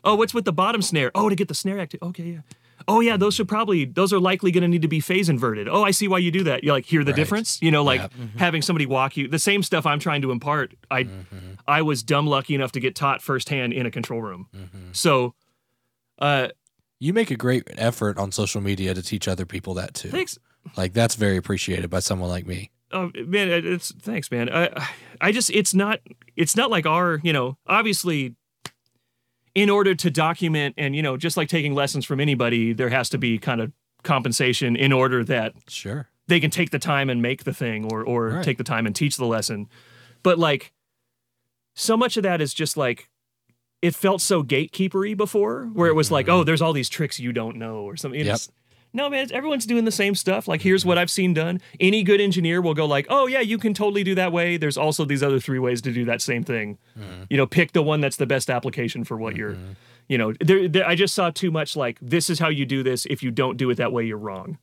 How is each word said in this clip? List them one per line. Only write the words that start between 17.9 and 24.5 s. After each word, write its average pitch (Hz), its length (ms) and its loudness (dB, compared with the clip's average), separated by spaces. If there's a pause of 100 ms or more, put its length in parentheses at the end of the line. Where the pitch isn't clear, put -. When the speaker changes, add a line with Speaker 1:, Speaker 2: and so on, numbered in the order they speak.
Speaker 2:
on 98 120 -4
social 104 300 -2
media 98 320 -2
to 92 80 -4
teach 98 260 -6
other 92 200 -2
people 92 280 -8
that - 200 -8
too. - 140 -10
Speaker 1:
Thanks. 349 280 -6 (400)
Speaker 2:
Like, 92 160 -2
that's 117 220 2
very 101 220 2
appreciated 92 520 -4
by 90 100 -2
someone 92 300 -2
like 90 160 -6
me. 92 240 -8 (220)
Speaker 1:
Oh, 185 200 -4 (140)
man, 190 240 0
it, 170 160 0
it's, 175 340 -4
thanks, 208 320 -6
man. 120 180 -2
I, 156 380 0 (320)